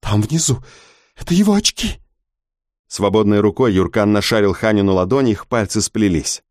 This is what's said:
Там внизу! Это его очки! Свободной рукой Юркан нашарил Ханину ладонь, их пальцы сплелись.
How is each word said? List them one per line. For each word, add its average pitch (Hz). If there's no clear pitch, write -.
Там 104
внизу! 139
Это -
его 202
очки! -
Свободной 104
рукой 104
Юркан 98
нашарил 104
Ханину 101
ладонь, 107
их 104
пальцы 110
сплелись. 98